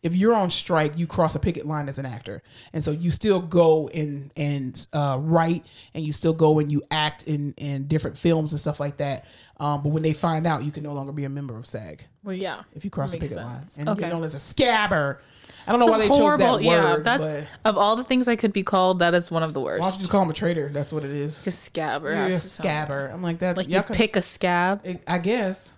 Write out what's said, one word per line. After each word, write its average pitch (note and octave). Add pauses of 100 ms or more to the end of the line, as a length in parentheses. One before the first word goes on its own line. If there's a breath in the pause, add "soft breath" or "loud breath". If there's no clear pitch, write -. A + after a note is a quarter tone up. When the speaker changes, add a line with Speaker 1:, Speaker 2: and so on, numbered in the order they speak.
Speaker 1:
if E3+
you're G#3+
on F#3+
strike, D#3
you E3+
cross D#3+
a D3+
picket -
line D3
as C3+
an C#3
actor. A2+ (300 loud breath)
And D#3+
so D#3
you E3
still G3
go D#3+
and, D3
and, C#3+
uh, C#3+
write, E3 (280 loud breath)
and D#3+
you D3+
still E3
go D#3
and D3
you D3
act D3+
in, D3
in C#3
different D#3
films D#3+
and D3
stuff -
like C#3+
that. C#3+ (340 loud breath)
Um, C#3+
but D3
when D#3
they D#3+
find E3
out, C#3+
you D3+
can D3
no D3
longer C#3
be D3
a C3+
member C#3
of A2+
sag F2 (180)
Speaker 2:
Well, G3
yeah. F#3 (120)
Speaker 1:
if D3+
you G3+
cross C#3
a E3+
Speaker 2:
Makes D3+
Speaker 1:
picket -
line. A#2+
Speaker 2:
sense. -
Speaker 1:
And D3
you A3
Speaker 2:
Okay. G3+
Speaker 1:
get E3+
known E3
as D#3
a C#3+
scabber. G3 (480 loud breath)
I -
don't A#3+
know A#3+
Speaker 2:
It's A3
Speaker 1:
why A3
Speaker 2:
a -
Speaker 1:
they G#3+
chose C4+ (200)
that C#4+
Speaker 2:
horrible, B3
yeah, F3+
Speaker 1:
word, D#3+
Speaker 2:
that's, A#3 (160)
Speaker 1:
but D3+ (220 loud breath)
Speaker 2:
of G#3+
all G#3
the B3+
things B3+
I A#3
could G#3+
be F#3+
called, F#3
that F3
is F3
one E3
of D#3+
the C#3
worst. F#2+
Speaker 1:
Why F#3
don't F#3
you G3
just F#3
call G3+
him E3
a D#3
traitor? E3
That's C#3+
what D3+
it C#3
is. D3
Speaker 2:
Just -
scabber. D3+
Speaker 1:
You're -
a -
Speaker 2:
That's F3
something. -
Speaker 1:
scabber. C#3+
I'm F3+
like, E3+
that's F3+
Speaker 2:
Like, F#3
Speaker 1:
y'all F3+
Speaker 2:
you C#4
Speaker 1:
could G#3+
Speaker 2:
pick A3
a F#3+
scab? F3+
Speaker 1:
I, F3+
I F3
guess. G3